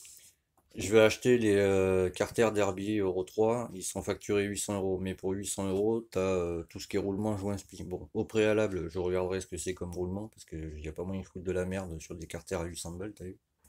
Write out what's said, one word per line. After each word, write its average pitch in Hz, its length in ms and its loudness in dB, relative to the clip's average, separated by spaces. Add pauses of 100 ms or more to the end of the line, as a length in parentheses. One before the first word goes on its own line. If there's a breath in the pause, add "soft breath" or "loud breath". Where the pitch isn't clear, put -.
(760 loud breath)
Je 98 180 0
vais 110 80 10
acheter 117 360 6
les, 107 180 4
euh, 95 540 4
Carter 107 440 2
Derby 101 460 0
Euro 92 260 0
trois. 113 480 0
Ils 92 100 -10
sont - 180 -6
facturés 101 440 0
huit 101 140 -4
cents 104 160 -4
euros. 95 220 0
Mais 92 180 -4
pour 95 160 -4
huit 98 160 -4
cents 98 200 -2
euros, 107 320 2
t'as, 95 220 -2
euh, 87 480 0
tout 98 100 -14
ce - 80 -10
qui - 80 -6
est 98 40 2
roulement, 98 360 0
joint, 101 220 -4
spi-, 90 260 -14
bon, 90 300 -8
au 110 100 -2
préalable, 107 680 2
je 92 100 -4
regarderai 92 420 0
ce - 60 -14
que 87 100 -8
c'est 90 160 -4
comme 87 200 -8
roulement 92 360 -4
parce - 160 -20
qu'il 80 300 -10
n'y 76 120 -10
a 78 60 -8
pas 87 100 -8
moyen 95 180 -4
de 92 60 -14
foutre 90 160 -14
de 92 80 -2
la 90 140 0
merde 92 340 -6
sur - 160 -14
des 82 120 -12
Carter - 280 -8
à 85 80 -2
huit 85 140 -8
cents 82 140 -10
balles, 98 220 -10
t'as 90 120 -14
vu. 95 120 -12 (320)